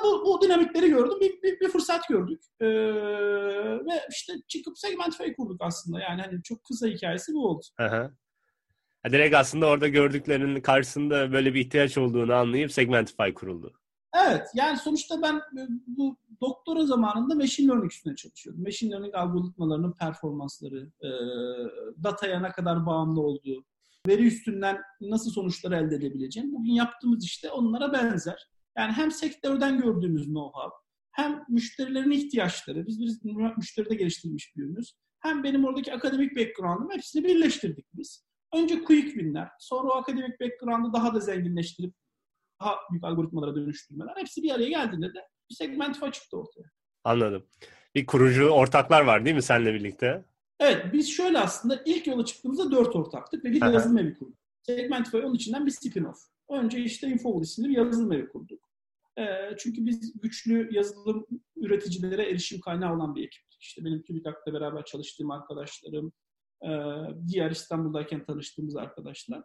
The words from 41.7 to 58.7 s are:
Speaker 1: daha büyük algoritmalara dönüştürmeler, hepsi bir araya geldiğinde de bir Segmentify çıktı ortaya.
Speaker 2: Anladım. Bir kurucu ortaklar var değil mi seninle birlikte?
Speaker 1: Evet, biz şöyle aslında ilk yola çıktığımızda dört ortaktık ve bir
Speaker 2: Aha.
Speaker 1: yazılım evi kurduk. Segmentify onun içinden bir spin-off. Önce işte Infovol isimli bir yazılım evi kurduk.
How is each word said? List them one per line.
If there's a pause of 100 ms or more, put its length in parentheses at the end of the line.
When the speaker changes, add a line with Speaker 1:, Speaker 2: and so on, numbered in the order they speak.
Speaker 1:
daha (160)
büyük
algoritmalara
dönüştürmeler,
hepsi
bir
araya
geldiğinde
de (220)
bir
Segmentify
çıktı
ortaya. (340)
Speaker 2:
Anladım. (480)
Bir
kurucu
ortaklar
var
değil
mi
seninle
birlikte? (360)
Speaker 1:
Evet,
biz
şöyle
aslında
ilk
yola
çıktığımızda
dört
ortaktık
ve
bir
Speaker 2:
Aha.
Speaker 1:
yazılım
evi
kurduk. (240)
Segmentify
onun
içinden
bir
spin-off. (340)
Önce
işte
Infovol
isimli
bir
yazılım
evi
kurduk. (480)